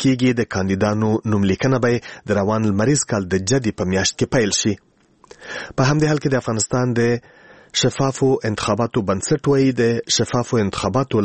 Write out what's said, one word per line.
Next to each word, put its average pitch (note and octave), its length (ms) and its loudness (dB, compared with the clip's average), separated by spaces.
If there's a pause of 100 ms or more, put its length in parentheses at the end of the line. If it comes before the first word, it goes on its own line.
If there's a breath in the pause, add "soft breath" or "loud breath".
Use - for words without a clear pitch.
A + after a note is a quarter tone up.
کیږي B2+ 360 2
د A2+ 160 -2
کاندیدانو G#2 560 0 (240)
نوملیکنه G#2 520 0
به A#2+ 140 0 (300 loud breath)
د G2+ 100 2
روان G#2+ 300 0
لمریز A2+ 400 2
کال G2 240 -2
د F#2+ 180 -2
جدي B2 200 0 (100)
په - 100 0
میاشت F#2+ 260 -2
کې B2 80 0 (100)
پیل G#2 240 0
شي. G#2 140 0 (1000 loud breath)
په C#3 140 0
همدې D3+ 200 2
حال D3+ 120 0
کې D3+ 80 -2
د B2+ 120 0
افغانستان B2 600 -2
د A#2 180 0 (600 loud breath)
شفافو C3+ 480 0 (200)
انتخاباتو G#2+ 600 -2
بنسټ G2 400 -2
وایي C3+ 300 4
د A#2+ 40 2 (360)
شفافو A#2+ 460 0
انتخاباتو G#2+ 600 0